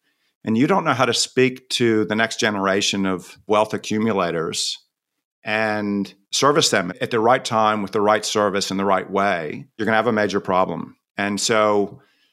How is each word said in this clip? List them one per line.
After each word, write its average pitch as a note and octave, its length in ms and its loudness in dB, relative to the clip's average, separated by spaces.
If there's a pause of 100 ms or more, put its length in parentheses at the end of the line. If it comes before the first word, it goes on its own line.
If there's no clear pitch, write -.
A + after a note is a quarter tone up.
(440)
and A2 120 0
you C3 100 4
don't E3+ 180 0
know D3 100 2
how B2+ 100 2
to A#2+ 80 0
speak B2+ 580 0
to A2+ 360 2
the G#2+ 80 -2
next A2+ 260 -2
generation G2 640 0
of F#2 320 -6 (100)
wealth G#2+ 280 2
accumulators G2 1040 -2 (680)
and G#2+ 680 -2 (200)
service D3 380 2
them F#2 300 0
at B2 100 -4
the A#2 100 0
right A#2 240 4
time G#2+ 380 2
with F#2+ 100 -8
the A2 80 0
right G#2+ 240 2
service G2+ 460 0
in F#2+ 80 -2
the G2 60 0
right F#2+ 260 0
way, F#2+ 560 -2 (100)
you're A2 80 -4
gonna A2 120 0
have A2 100 2
a A#2+ 60 2
major G2+ 280 0
problem. F#2 560 -2 (220)
And G2+ 200 -4
so G#2 640 0 (320)